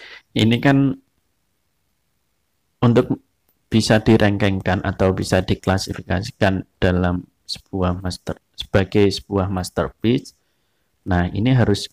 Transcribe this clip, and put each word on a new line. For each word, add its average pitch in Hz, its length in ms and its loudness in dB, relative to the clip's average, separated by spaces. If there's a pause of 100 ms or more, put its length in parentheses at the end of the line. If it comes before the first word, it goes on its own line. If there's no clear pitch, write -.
(360)
Ini 113 260 2
kan 139 320 2 (1900)
untuk 123 320 2 (480)
bisa 110 320 2
direngkengkan 101 880 2
atau 95 260 0
bisa 92 300 0
diklasifikasikan 95 1400 -4
dalam 90 480 0 (240)
sebuah 90 480 -4
master, - 400 -10 (160)
sebagai 101 560 2
sebuah 95 400 -4
masterpiece. 95 880 -4 (720)
Nah, 87 240 0
ini 104 160 -2
harus 107 440 0